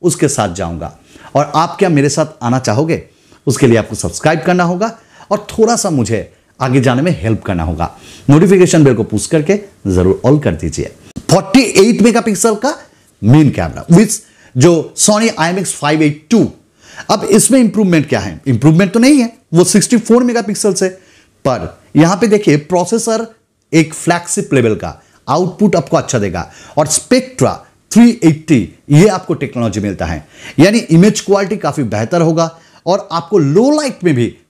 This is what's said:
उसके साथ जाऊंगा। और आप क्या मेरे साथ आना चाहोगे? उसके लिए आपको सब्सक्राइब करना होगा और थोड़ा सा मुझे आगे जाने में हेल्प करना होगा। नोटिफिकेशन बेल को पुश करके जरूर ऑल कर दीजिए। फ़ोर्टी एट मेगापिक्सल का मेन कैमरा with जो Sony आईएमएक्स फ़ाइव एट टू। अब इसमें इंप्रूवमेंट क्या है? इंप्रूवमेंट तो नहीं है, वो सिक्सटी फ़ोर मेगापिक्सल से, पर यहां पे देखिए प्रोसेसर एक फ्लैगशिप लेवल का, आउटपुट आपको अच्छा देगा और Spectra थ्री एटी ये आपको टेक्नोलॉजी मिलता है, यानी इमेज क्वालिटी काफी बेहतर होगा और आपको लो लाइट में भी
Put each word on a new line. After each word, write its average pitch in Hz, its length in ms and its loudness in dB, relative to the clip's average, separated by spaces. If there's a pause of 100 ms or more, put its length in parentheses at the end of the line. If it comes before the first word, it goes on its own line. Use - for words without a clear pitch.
उसके 160 260 0
साथ 101 260 -4
जाऊंगा। 85 380 -10 (420)
और 147 200 0
आप 170 240 -2
क्या 190 100 0
मेरे 147 200 2
साथ 151 340 -6
आना 123 160 -2
चाहोगे? 127 440 -2 (440)
उसके 131 200 2
लिए 113 120 4
आपको 107 160 -6
सब्सक्राइब 151 480 -4
करना 180 220 0
होगा 180 280 -4 (380)
और 202 200 -4
थोड़ा 226 260 0
सा 214 140 -4
मुझे 113 300 -2 (400)
आगे 131 200 0
जाने 127 220 0
में 180 80 0 (120)
हेल्प 110 200 -2
करना 90 200 -4
होगा। 82 280 -4 (400)
नोटिफिकेशन 180 540 4
बेल 131 100 4
को 107 100 -2
पुश 104 220 -6
करके 165 320 -2 (280)
जरूर 92 380 0
ऑल 139 140 4
कर 113 160 -2
दीजिए। - 380 -8 (280)
फ़ोर्टी 196 420 2 (180)
एट 196 220 4
मेगापिक्सल 226 540 0
का 262 180 -4 (480)
मेन 135 280 4
कैमरा 80 380 -6
with 208 320 2 (340)
जो 156 440 2
Sony 214 400 0
आईएमएक्स 175 360 -4
फ़ाइव 151 280 -2
एट 147 280 -2
टू। 196 160 4 (640)
अब 202 140 -2
इसमें 226 360 2
इंप्रूवमेंट 180 480 0
क्या 113 120 -2
है? 87 260 -10
इंप्रूवमेंट 156 460 2
तो 226 80 0
नहीं 277 180 4
है, 233 140 -2 (220)
वो 175 100 4
सिक्सटी 196 340 2
फ़ोर 226 260 2
मेगापिक्सल 220 500 -2
से, 190 140 -2 (560)
पर 104 340 -4 (180)
यहां 165 200 4
पे 185 100 0
देखिए 202 320 2
प्रोसेसर 220 680 -4 (460)
एक 156 220 0
फ्लैगशिप - 600 -4
लेवल 117 200 2
का, 85 200 -8 (340)
आउटपुट 185 480 0
आपको 165 200 -2
अच्छा 131 220 -4
देगा 90 320 -6 (280)
और 151 100 0
Spectra 240 640 -2 (400)
थ्री 233 160 6 (160)
एटी 156 340 0 (320)
ये 151 180 6
आपको 185 260 -4
टेक्नोलॉजी 117 460 -6
मिलता 95 260 -6
है, 78 200 -10 (320)
यानी 196 200 4
इमेज 202 420 4
क्वालिटी 196 380 -2
काफी 147 260 -4
बेहतर 113 380 -4
होगा 160 280 0 (360)
और 190 260 -2
आपको 170 260 -2
लो 170 340 2
लाइट 302 320 -4
में 170 100 0
भी 120 120 0 (240)